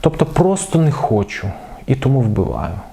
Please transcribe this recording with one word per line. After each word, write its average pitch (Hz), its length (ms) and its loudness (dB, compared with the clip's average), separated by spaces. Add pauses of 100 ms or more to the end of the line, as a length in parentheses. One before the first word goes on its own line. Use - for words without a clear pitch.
Тобто 156 260 2
просто 185 520 0
не 160 120 4
хочу 104 580 -2 (380)
і 131 80 2
тому 131 260 2
вбиваю. 98 540 0 (180)